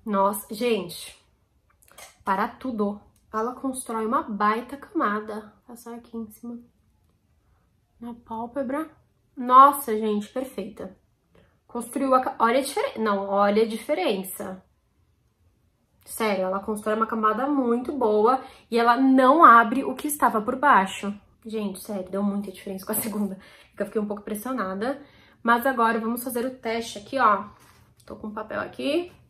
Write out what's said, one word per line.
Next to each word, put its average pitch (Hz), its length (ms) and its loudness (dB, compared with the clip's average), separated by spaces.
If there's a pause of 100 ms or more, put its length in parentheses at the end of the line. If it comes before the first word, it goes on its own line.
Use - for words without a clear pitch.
Nossa, 202 500 0
gente. 202 680 -4 (1000)
Para 202 240 0
tudo. 208 520 -6 (320)
Ela 226 220 -4
constrói 240 520 -6
uma 269 160 -2
baita 220 540 -2
camada. 214 760 -6 (140)
Passar 233 300 -18
aqui 233 200 -18
em 220 140 -10
cima. 240 280 -16 (1400)
Na 233 140 -14
pálpebra. 240 760 -8 (460)
Nossa, 262 600 6
gente, 208 300 -2
perfeita. 190 680 -12 (720)
Construiu 262 480 -2
a 254 60 6
ca-, - 180 -6
olha 240 220 4
a - 20 -6
diferen-, 427 360 -4
não, 202 300 -2
olha 202 360 4
a - 20 2
diferença. 214 960 -6 (1400)
Sério, 202 400 -4
ela 190 160 -4
constrói 214 340 -4
uma 220 120 0
camada 220 420 0
muito 254 440 0
boa 233 480 2 (300)
e 233 80 0
ela 240 180 4
não 269 480 6
abre 233 380 8
o 254 140 -4
que - 100 -10
estava 240 340 0
por 247 140 -4
baixo. 208 580 2 (320)
Gente, 208 360 -8
sério, 185 280 -10
deu 196 140 -4
muita 202 300 -4
diferença 190 340 -12
com 220 60 -6
a - 20 -4
segunda, 202 440 -4 (360)
que - 80 -6
eu 196 40 -2
fiquei 214 140 -4
um 208 60 -4
pouco 208 160 -8
pressionada. 214 800 -6 (420)
Mas 233 220 2
agora 226 340 2
vamos 233 240 -4
fazer 240 220 -4
o 262 40 -4
teste 233 460 -8
aqui, 269 220 -8
ó. 208 260 4 (640)
Tô - 100 -16
com 220 120 -12
o 208 40 -12
papel 208 300 -8
aqui. 294 500 -4 (180)